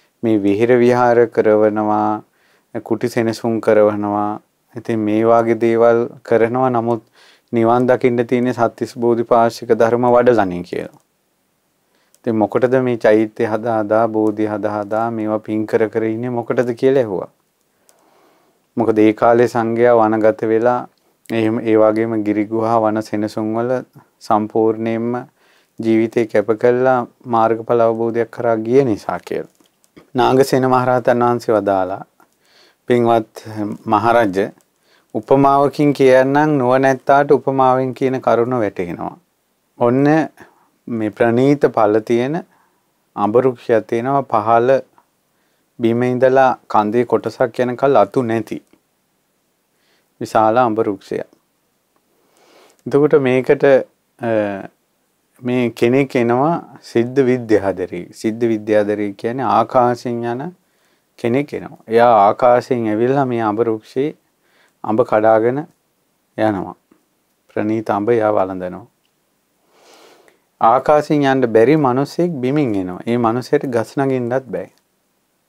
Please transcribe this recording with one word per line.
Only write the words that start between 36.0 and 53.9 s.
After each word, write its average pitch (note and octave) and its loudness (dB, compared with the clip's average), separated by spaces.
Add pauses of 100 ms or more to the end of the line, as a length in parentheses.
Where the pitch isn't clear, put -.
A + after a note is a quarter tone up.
නුවණැත්තාට C3+ 2
උපමාවෙන් C3 2
කියන C3 -4
කරුණ A#2 0
වැටහෙනවා. F2+ -6 (600)
ඔන්න B2+ 2 (840)
මේ A2 -4
ප්‍රණීත B2+ 2
ඵල A2 2
තියෙන B2+ -2 (720)
අඹ G#2 -2
රුක්ෂයක් B2 0
තියෙනවා, C3 -2
පහළ A#2 2 (1080)
බිම A#2 0
ඉඳලා B2+ 2 (100)
කඳේ A2 0
කොටසක් A2+ -4
යනකල් B2 0
අතු G#2 2
නැති A2+ -6 (1600)
විශාල A2+ 0
අඹ A2+ 0
රුක්ෂයක්. G#2+ -6 (1600)
එතකොට C#3+ 2
මේකට, C3 0 (540)